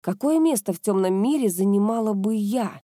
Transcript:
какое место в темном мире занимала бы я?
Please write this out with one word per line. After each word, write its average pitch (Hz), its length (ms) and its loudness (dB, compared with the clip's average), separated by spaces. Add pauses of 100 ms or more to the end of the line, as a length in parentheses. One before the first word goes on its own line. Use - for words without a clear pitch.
какое 285 380 0
место 311 340 0
в 175 60 -6
темном 190 360 0
мире 240 360 0
занимала 202 640 0
бы 202 220 -2
я? 214 520 -4